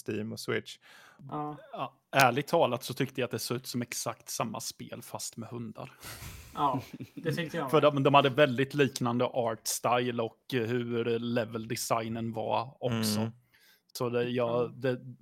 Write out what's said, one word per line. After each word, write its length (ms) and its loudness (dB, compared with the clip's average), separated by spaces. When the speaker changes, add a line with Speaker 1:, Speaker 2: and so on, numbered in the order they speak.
Speaker 1:
Steam 240 -4
och 80 -10
Switch. 380 -4
Speaker 2:
Ja. 260 -6
Speaker 3:
Ja, 220 -10
ärligt 380 4
talat 360 2
så 100 -6
tyckte 260 -2
jag 40 0
att 60 -4
det 80 -4
såg 180 -4
ut 100 -12
som 160 -4
exakt 460 -8
samma 320 -4
spel 420 -10
fast 340 -10
med 120 -8
hundar. 500 -12
Speaker 2:
Ja, 280 0
det 200 -4
tyckte 220 -6
jag 140 -4
Speaker 3:
För 120 6
Speaker 2:
med. 120 8
Speaker 3:
de, 80 2
de 120 6
hade 160 8
väldigt 440 4
liknande 500 2
art 420 -2
style 560 2
och, 320 -6
eh, 120 2
hur 520 0
leveldesignen 1120 -2
var 520 -2
också. 360 2
Speaker 1:
Mm. 120 0
Speaker 3:
Så 160 -2
det, 220 2
ja, 340 2
Speaker 2:
Mm. 160 -8
Speaker 3:
det, 200 0